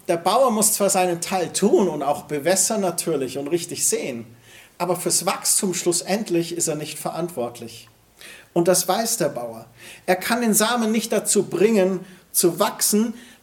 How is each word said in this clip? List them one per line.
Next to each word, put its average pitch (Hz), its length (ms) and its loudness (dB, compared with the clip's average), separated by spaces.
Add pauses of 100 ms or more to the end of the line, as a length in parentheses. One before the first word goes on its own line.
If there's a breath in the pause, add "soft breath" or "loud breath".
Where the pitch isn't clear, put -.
der 170 120 2
Bauer 233 320 4
muss 214 240 2
zwar 196 160 2
seinen 180 320 0
Teil 180 280 -2
tun 214 380 4
und 151 140 -4
auch 143 220 -2
bewässern 185 580 0
natürlich 160 560 -2
und 139 100 -6
richtig 165 400 -2
säen, 131 380 -4 (500 loud breath)
aber 175 200 -2
fürs 170 280 -2
Wachstum - 480 0
schlussendlich 170 840 -2
ist 165 140 -2
er 151 60 -2
nicht 151 240 -8
verantwortlich. 123 920 -8 (640 loud breath)
Und 170 160 4
das 180 180 2
weiß 220 300 0
der 147 140 0
Bauer. 117 340 -10 (400 loud breath)
Er 185 120 2
kann 240 260 -2
den 226 100 2
Samen 220 400 2
nicht 226 180 -2
dazu 208 340 2
bringen, 190 600 2 (280 loud breath)
zu 165 260 2
wachsen. 220 560 0 (280 loud breath)